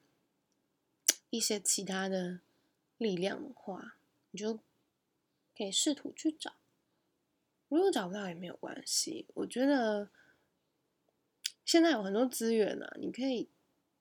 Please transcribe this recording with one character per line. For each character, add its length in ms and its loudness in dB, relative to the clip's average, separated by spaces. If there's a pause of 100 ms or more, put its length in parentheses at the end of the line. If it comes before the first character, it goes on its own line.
(1300)
一 100 -2
些 180 0
其 260 -2
他 240 -2
的 300 -2 (600)
力 180 0
量 260 -2
的 100 -12
话， 440 -12 (340)
你 80 -12
就 220 -6 (960)
可 80 -6
以 80 -4
试 200 4
图 200 -6
去 180 -2
找。 220 -6 (1160)
如 120 4
果 100 6
找 160 0
不 80 -8
到 140 -6
也 60 -6
没 120 -10
有 80 -10
关 320 -10
系， 480 -2
我 100 -2
觉 220 0
得 420 4 (1600)
现 180 6
在 80 6
有 100 2
很 120 -2
多 120 4
资 300 0
源 260 2
啊， 200 -12
你 100 -4
可 120 -6
以， 260 -2 (520)